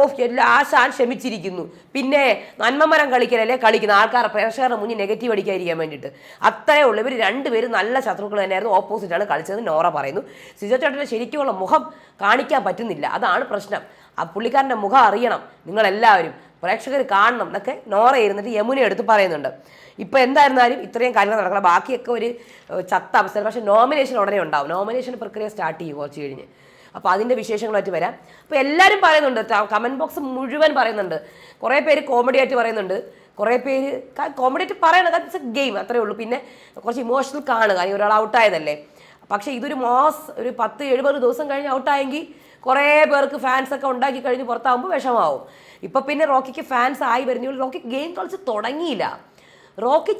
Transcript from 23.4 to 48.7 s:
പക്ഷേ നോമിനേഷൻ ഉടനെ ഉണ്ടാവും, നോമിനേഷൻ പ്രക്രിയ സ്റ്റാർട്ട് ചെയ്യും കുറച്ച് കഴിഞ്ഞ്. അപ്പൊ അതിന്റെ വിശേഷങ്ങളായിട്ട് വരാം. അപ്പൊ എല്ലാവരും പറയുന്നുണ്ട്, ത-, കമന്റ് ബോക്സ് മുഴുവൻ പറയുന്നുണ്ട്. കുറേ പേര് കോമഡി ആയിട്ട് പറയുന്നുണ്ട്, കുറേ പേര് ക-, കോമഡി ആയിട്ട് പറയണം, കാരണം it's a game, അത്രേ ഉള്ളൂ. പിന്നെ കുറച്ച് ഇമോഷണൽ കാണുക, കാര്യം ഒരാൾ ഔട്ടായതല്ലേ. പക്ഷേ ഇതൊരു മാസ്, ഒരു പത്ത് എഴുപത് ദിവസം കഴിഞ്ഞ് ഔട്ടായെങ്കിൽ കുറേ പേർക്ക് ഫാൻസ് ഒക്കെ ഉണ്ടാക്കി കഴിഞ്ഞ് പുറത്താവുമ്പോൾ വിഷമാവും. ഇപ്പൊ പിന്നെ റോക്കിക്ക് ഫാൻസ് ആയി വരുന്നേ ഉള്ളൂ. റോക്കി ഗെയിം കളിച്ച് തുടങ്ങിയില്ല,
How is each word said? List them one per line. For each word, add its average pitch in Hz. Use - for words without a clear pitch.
പക്ഷേ 233
നോമിനേഷൻ 254
ഉടനെ 196
ഉണ്ടാവും, 147
നോമിനേഷൻ 240
പ്രക്രിയ 214
സ്റ്റാർട്ട് 160
ചെയ്യും 151
കുറച്ച് 143
കഴിഞ്ഞ്. 139
അപ്പൊ -
അതിന്റെ 233
വിശേഷങ്ങളായിട്ട് 214
വരാം. 175
അപ്പൊ -
എല്ലാവരും 370
പറയുന്നുണ്ട്, 294
ത-, 208
കമന്റ് 247
ബോക്സ് 311
മുഴുവൻ 277
പറയുന്നുണ്ട്. 208
കുറേ 262
പേര് 294
കോമഡി 254
ആയിട്ട് 254
പറയുന്നുണ്ട്, 214
കുറേ 226
പേര് 269
ക-, 302
കോമഡി 262
ആയിട്ട് 392
പറയണം, 349
കാരണം 339
it's 381
a 285
game, 254
അത്രേ 240
ഉള്ളൂ. 208
പിന്നെ 233
കുറച്ച് 240
ഇമോഷണൽ 269
കാണുക, 220
കാര്യം 196
ഒരാൾ 208
ഔട്ടായതല്ലേ. 190
പക്ഷേ 202
ഇതൊരു 285
മാസ്, 269
ഒരു 240
പത്ത് 220
എഴുപത് 277
ദിവസം 247
കഴിഞ്ഞ് 277
ഔട്ടായെങ്കിൽ 277
കുറേ 277
പേർക്ക് 277
ഫാൻസ് 262
ഒക്കെ 277
ഉണ്ടാക്കി 254
കഴിഞ്ഞ് 254
പുറത്താവുമ്പോൾ 247
വിഷമാവും. 196
ഇപ്പൊ 196
പിന്നെ 294
റോക്കിക്ക് 262
ഫാൻസ് 262
ആയി 247
വരുന്നേ 247
ഉള്ളൂ. 262
റോക്കി 262
ഗെയിം 302
കളിച്ച് 370
തുടങ്ങിയില്ല, 233